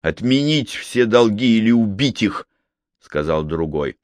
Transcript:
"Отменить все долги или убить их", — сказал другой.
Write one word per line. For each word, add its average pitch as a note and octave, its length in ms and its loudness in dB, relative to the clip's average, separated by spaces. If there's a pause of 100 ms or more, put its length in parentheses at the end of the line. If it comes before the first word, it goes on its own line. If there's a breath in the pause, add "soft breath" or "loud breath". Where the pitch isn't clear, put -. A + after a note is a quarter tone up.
"Отменить C3+ 680 -2
все - 360 -2
долги A#2 520 4
или A2+ 140 2
убить A2+ 500 0
их", — - 260 -2 (520)
сказал D#2 440 -4
другой. D2+ 600 -4